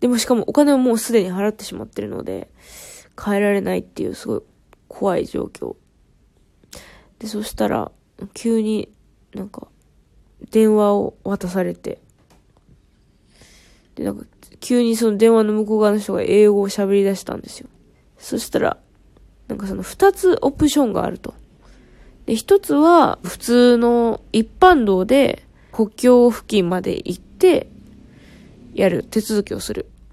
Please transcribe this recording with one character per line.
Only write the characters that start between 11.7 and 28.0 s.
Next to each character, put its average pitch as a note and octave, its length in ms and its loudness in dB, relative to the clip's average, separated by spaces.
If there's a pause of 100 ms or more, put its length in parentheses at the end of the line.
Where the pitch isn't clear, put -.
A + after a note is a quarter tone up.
て。 - 280 -12 (1900)
で、 - 100 -8
な G3+ 60 -4
ん G3+ 60 -10
か、 - 80 -18 (360)
急 A#3+ 200 0
に A3+ 140 0
そ A3+ 160 0
の G3+ 60 -4
電 A3+ 160 6
話 A3 100 4
の G#3+ 100 0
向 G#3+ 120 -2
こ G#3+ 120 -2
う - 20 0
側 G#3+ 120 4
の G#3+ 80 0
人 G#3 140 -8
が - 80 -4
英 G#3 260 4
語 G3+ 140 4
を G3+ 80 -2
喋 G3 240 -2
り G3+ 100 4
出 G3 120 0
し - 80 -14
た - 120 -10
ん - 60 -12
で - 80 -20
す - 100 -20
よ。 - 80 -20 (500)
そ - 200 -10
し - 120 -8
た - 100 -2
ら、 - 180 -2 (720)
な - 60 -8
ん - 20 -12
か G3+ 100 -10
そ G3 80 -8
の F#3+ 80 -10
二 F#4+ 300 0
つ F#4 280 0
オ C#4 100 0
プ D4 180 0
シ D4 100 0
ョ C#4+ 40 2
ン G#3+ 100 -2
が - 100 -4
あ - 60 -4
る F3+ 100 -12
と。 - 140 -16 (920)
で、 A3+ 100 -4
一 G4 240 2
つ D#4 140 -4
は D#4+ 500 4
普 - 160 -12
通 A#3+ 380 4
の A#3 440 0 (100)
一 A3+ 160 0 (120)
般 E4+ 260 6
道 F#3+ 200 0
で B3+ 380 2 (280)
国 G#3+ 200 -2
境 B3 380 6
付 - 160 -6
近 F#3+ 240 0
ま F3+ 120 -2
で F#3+ 140 -4
行 - 200 -10
っ - 40 -20
て、 - 480 2 (1080)